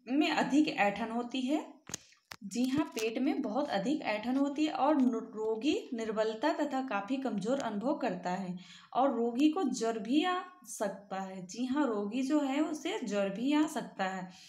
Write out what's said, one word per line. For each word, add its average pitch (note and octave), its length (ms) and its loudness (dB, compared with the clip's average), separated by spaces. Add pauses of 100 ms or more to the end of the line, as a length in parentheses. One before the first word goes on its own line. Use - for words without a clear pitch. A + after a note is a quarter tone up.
में D#4 220 2
अधिक A3 360 4
ऐंठन G3+ 440 0
होती A#3+ 300 -4
है। C#4+ 360 -2 (680)
जी A#3 220 -2
हाँ, C#4+ 200 2
पेट A3+ 320 -2
में C4+ 240 2
बहुत B3 280 -2
अधिक G3+ 320 0
ऐंठन A3+ 360 -2
होती C#4+ 280 2
है D#4 60 0
और D4 240 4
नु-, A#3+ 240 4
रोगी A3 760 -2
निर्बलता A3 600 0
तथा C#4 280 0
काफ़ी G#3 360 -2
कमज़ोर A#3 420 0
अनुभव A3+ 360 0
करता F3+ 340 -2
है F#3 300 -4 (340)
और B3+ 200 4
रोगी A#3+ 360 2
को D4+ 140 0
ज्वर A3+ 360 0
भी B3+ 240 2
आ F4+ 160 0 (280)
सकता G3 540 -6
है। F#3+ 240 -10
जी A#3 200 -6
हाँ, C#4 220 2
रोगी G#3+ 340 -2
जो C#4+ 180 2
है C#4 220 2
उसे F4 420 -2
ज्वर G3 260 0
भी A#3+ 240 0
आ D4+ 140 4
सकता G3 360 -4
है। F#3 280 -4 (160)